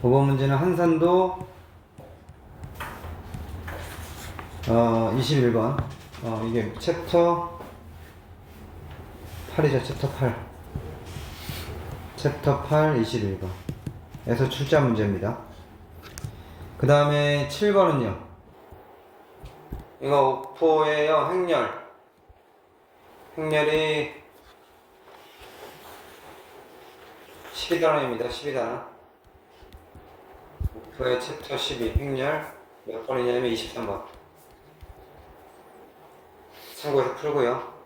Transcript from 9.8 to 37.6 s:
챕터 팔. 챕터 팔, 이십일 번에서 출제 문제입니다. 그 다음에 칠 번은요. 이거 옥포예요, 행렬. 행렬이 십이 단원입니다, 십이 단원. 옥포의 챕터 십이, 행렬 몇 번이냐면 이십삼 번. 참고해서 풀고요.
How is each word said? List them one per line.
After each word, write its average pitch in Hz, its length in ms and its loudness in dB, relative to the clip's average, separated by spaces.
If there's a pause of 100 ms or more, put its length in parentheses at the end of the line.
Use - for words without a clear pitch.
챕터 135 260 -4
팔. 123 260 0 (1800)
챕터 139 480 0
팔, 151 360 4
이십일 104 380 0 (880)
번에서 120 220 2
출제 139 320 2
문제입니다. 107 580 0 (1400)
그 131 100 2
다음에 147 580 4
칠 208 260 2
번은요. 143 460 4 (1800)
이거 135 300 4
옥포예요, 151 1000 4
행렬. 170 580 0 (1500)
행렬이 156 760 2 (3500)
십이 - 280 -2
단원입니다, 131 480 2
십이 143 240 -6
단원. 123 380 -4 (1800)
옥포의 127 460 -2
챕터 - 360 -8
십이, 120 360 -2
행렬 139 540 -2 (380)
몇 113 220 -10
번이냐면 123 400 0
이십삼 113 400 -4
번. 98 160 -6 (2750)
참고해서 139 340 2
풀고요. 135 580 0 (140)